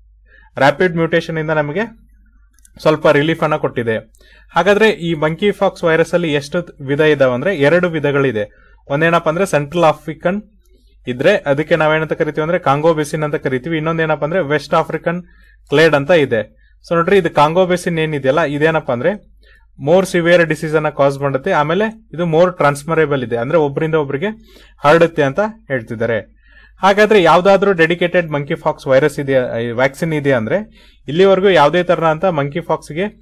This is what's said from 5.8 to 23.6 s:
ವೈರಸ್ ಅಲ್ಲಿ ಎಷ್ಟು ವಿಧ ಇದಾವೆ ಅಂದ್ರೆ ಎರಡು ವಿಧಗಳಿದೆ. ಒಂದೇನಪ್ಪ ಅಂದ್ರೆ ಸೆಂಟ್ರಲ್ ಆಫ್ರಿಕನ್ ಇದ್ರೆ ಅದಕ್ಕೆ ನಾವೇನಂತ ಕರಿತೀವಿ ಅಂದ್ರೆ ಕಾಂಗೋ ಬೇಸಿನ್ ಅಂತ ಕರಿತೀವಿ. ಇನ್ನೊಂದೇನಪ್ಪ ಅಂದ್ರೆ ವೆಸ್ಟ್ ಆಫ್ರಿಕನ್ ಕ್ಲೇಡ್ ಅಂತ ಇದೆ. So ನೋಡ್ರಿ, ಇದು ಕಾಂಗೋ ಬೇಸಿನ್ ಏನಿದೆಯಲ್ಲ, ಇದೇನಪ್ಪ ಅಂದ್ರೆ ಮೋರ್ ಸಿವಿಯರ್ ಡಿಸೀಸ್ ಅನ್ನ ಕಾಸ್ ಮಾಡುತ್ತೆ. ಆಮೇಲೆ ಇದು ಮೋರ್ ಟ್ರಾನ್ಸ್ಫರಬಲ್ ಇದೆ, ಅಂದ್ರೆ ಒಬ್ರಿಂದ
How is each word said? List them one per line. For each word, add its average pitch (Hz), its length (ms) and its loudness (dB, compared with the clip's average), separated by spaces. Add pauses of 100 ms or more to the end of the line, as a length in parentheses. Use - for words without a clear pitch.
ವೈರಸ್ 160 300 2
ಅಲ್ಲಿ 170 180 -2
ಎಷ್ಟು 147 480 -6
ವಿಧ 143 200 -4
ಇದಾವೆ 139 340 4
ಅಂದ್ರೆ 147 220 -4
ಎರಡು 165 320 2
ವಿಧಗಳಿದೆ. 139 840 -2 (140)
ಒಂದೇನಪ್ಪ 165 400 0
ಅಂದ್ರೆ 175 180 -2
ಸೆಂಟ್ರಲ್ 151 380 -2
ಆಫ್ರಿಕನ್ 165 580 -2 (640)
ಇದ್ರೆ 135 300 2
ಅದಕ್ಕೆ 156 400 -2
ನಾವೇನಂತ 156 360 0
ಕರಿತೀವಿ 151 300 -4
ಅಂದ್ರೆ 175 160 -2
ಕಾಂಗೋ 151 360 2
ಬೇಸಿನ್ 156 280 -4
ಅಂತ 151 120 -4
ಕರಿತೀವಿ. 139 420 -4
ಇನ್ನೊಂದೇನಪ್ಪ 156 480 -2
ಅಂದ್ರೆ 170 180 -2
ವೆಸ್ಟ್ 147 320 -4
ಆಫ್ರಿಕನ್ 165 480 -2 (460)
ಕ್ಲೇಡ್ 151 260 2
ಅಂತ 139 160 -2
ಇದೆ. 127 460 0 (320)
So 170 60 -2
ನೋಡ್ರಿ, 175 240 2
ಇದು 165 120 0
ಕಾಂಗೋ 160 360 2
ಬೇಸಿನ್ 175 320 -2
ಏನಿದೆಯಲ್ಲ, 151 440 0
ಇದೇನಪ್ಪ 151 500 0
ಅಂದ್ರೆ 151 460 -4 (460)
ಮೋರ್ 180 220 2
ಸಿವಿಯರ್ 170 400 0
ಡಿಸೀಸ್ 156 280 -6
ಅನ್ನ 156 140 0
ಕಾಸ್ 139 300 0
ಮಾಡುತ್ತೆ. 139 340 -4
ಆಮೇಲೆ 175 600 -2
ಇದು 165 140 -4
ಮೋರ್ 175 300 2
ಟ್ರಾನ್ಸ್ಫರಬಲ್ 143 680 0
ಇದೆ, 117 120 -4
ಅಂದ್ರೆ 135 220 0
ಒಬ್ರಿಂದ 156 360 -2